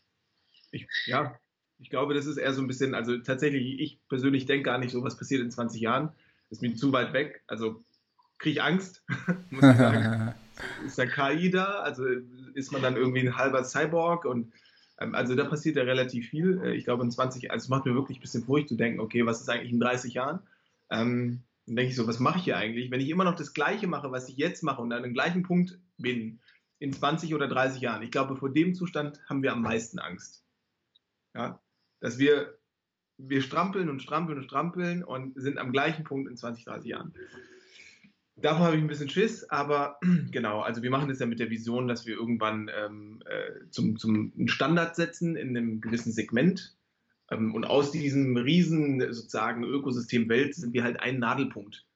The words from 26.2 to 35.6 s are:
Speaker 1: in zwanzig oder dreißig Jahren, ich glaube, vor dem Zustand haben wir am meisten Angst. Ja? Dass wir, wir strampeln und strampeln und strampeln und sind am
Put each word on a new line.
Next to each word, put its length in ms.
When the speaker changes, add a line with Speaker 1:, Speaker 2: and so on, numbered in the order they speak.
Speaker 1:
in 140
zwanzig 420
oder 140
dreißig 320
Jahren, 220
ich 100
glaube, 240
vor 140
dem 260
Zustand 420
haben 140
wir 100
am 100
meisten 360
Angst. 460
Ja? 240
Dass 220
wir, 340
wir 240
strampeln 460
und 140
strampeln 360
und 60
strampeln 580
und 320
sind 240
am 140